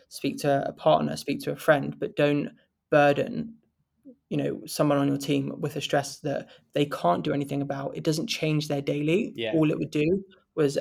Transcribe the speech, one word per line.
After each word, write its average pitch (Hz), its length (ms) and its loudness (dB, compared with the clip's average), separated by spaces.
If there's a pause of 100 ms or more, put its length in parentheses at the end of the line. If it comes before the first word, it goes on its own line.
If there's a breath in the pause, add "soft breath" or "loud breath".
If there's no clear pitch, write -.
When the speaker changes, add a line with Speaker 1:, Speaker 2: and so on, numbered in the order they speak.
Speaker 1:
Speak - 300 -6
to 139 280 2
a - 60 -6
partner, 151 440 2
speak - 240 -6
to 143 100 -6
a 143 40 -6
friend, 143 420 2
but - 180 -6
don't 147 340 2 (420 soft breath)
burden 143 640 2 (800)
you 156 80 -2
know, 143 240 -4
someone 147 320 0
on 139 100 2
your 139 120 0
team 139 420 -2
with 151 140 -4
a 147 60 -6
stress - 400 -2
that - 280 -6 (240 soft breath)
they 143 140 2
can't 175 360 0
do 151 100 0
anything 143 280 -4
about, 139 340 -6
it 156 80 -10
doesn't 160 220 0
change 151 420 0
their 143 140 -2
daily. 147 540 0
Speaker 2:
Yeah. 110 180 -4
Speaker 1:
All 156 160 6
it 165 80 0
would 156 140 -4
do 160 340 2 (300 soft breath)
was 143 260 2